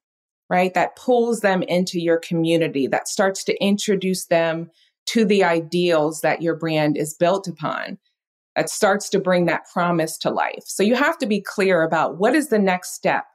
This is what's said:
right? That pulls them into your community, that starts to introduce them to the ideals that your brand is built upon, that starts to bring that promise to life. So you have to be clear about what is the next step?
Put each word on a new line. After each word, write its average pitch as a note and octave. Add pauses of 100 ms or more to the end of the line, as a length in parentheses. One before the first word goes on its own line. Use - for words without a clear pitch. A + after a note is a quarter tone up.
(480)
right? F3+
That -
pulls A#3
them F#3+
into F3+
your E3
community, E3
that -
starts F#3+
to -
introduce F#3+
them E3 (360)
to A3+
the G3
ideals E3
that D#3
your E3
brand D#3
is D3+
built F#3+
upon, D#3 (560)
that D#3
starts G3+
to G3
bring F3+
that D#3+
promise E3+
to D3
life. -
So -
you A3
have D4
to C4
be G#3
clear F#3+
about D#3+
what A3+
is D4
the A3
next F#3
step? C#3+ (100)